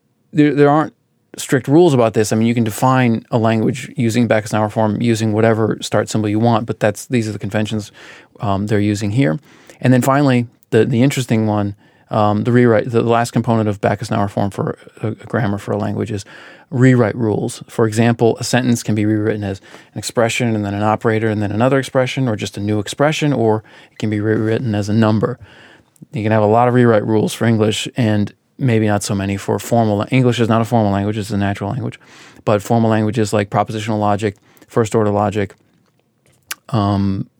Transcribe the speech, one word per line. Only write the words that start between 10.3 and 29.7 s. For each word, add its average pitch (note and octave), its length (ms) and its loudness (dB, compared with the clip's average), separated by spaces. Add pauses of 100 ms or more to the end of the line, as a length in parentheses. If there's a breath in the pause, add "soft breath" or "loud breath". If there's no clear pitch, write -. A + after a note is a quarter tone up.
the, A2 140 4
the A#2+ 180 0
interesting A#2+ 460 0
one, G#2 260 -2 (360 soft breath)
um, G#2 340 0
the A#2+ 80 0
rewrite, A#2+ 360 4
the A#2 140 0
last A#2 300 0
component A2+ 360 0
of G#2 120 -4
Backus-Naur G#2 480 -2
form G2+ 220 -2
for - 280 -6 (240)
a, A2+ 60 -4
a G#2+ 60 -6
grammar G#2 440 -4
for A2+ 140 -8
a A2 40 -2
language G#2 360 -4
is G2+ 120 -8 (460 loud breath)
rewrite B2 460 4
rules. A#2 520 -4
For A2+ 200 0
example, A#2 500 2
a A#2+ 60 -8
sentence B2 400 0
can G#2+ 100 -2
be G#2 100 0
rewritten G#2+ 380 0
as G2 180 -6 (320 loud breath)
an - 60 -10
expression A2+ 560 -2
and G#2 100 -2
then G2+ 100 -4
an G2+ 100 -2
operator A2 440 0
and G#2 140 0
then G2+ 80 -2
another B2+ 300 2
expression, C3 480 -2
or A2 80 -2
just G#2+ 200 -8
a G#2+ 40 -8
new G#2 180 -2
expression, D3 540 -2
or A2 320 0 (260 loud breath)
it - 80 -20
can A2+ 100 -4
be G#2+ 120 -2
rewritten A2 560 -2
as G#2 120 -2
a G#2 40 -2
number. G#2+ 480 2 (720 loud breath)
You G#2+ 100 -6
can G#2+ 80 0
have A2 140 4
a - 20 4
lot A#2 220 4
of A#2+ 60 0
rewrite A#2 300 4
rules G#2+ 300 0
for - 100 -4
English G#2+ 520 0
and G#2+ 360 0 (240)
maybe A2+ 300 0
not G#2 160 0
so G#2 140 -4
many G2 200 -2
for G2+ 220 -2
formal. G#2+ 540 0